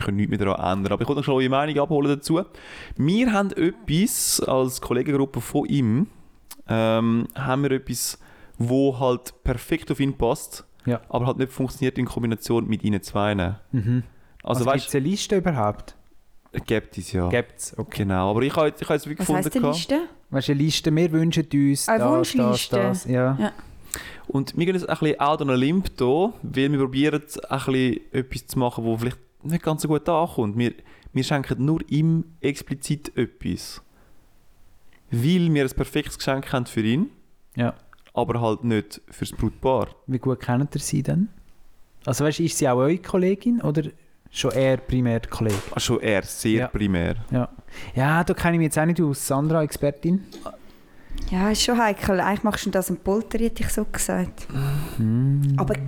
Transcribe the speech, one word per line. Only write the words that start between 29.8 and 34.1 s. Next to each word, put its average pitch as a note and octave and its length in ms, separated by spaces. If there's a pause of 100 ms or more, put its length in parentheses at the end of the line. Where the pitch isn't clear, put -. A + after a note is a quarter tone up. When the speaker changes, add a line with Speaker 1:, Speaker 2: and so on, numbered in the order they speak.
Speaker 1:
so D3 60
gut D3+ 200
ankommt. D3 480
Wir, A#2+ 160 (400)
wir C3 120
schenken B2+ 400
nur D#3+ 240
ihm E3 360 (160)
explizit - 800
etwas. - 640 (1300)